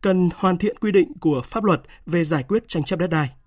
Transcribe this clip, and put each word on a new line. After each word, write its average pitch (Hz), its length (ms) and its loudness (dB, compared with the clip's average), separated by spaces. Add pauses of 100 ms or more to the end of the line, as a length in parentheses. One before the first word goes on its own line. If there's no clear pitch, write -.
cần 185 360 2
hoàn 185 200 0
thiện 196 220 -2
quy 214 140 -2
định 180 280 4
của 143 240 0
pháp 226 200 -6
luật 185 160 2 (260)
về 170 180 0
giải 151 240 -2
quyết 220 200 -2
tranh 160 140 -4
chấp 170 160 -4
đất 175 120 -2
đai. 151 200 0 (160)